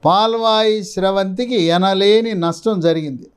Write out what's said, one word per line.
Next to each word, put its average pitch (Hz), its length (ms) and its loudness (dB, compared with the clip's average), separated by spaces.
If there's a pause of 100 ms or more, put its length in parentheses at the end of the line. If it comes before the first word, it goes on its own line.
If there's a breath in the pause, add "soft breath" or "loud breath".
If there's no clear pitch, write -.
పాల్వాయి 214 800 0
స్రవంతికి 196 760 -2
ఎనలేని 196 720 2
నష్టం 175 460 -2
జరిగింది. 156 560 -2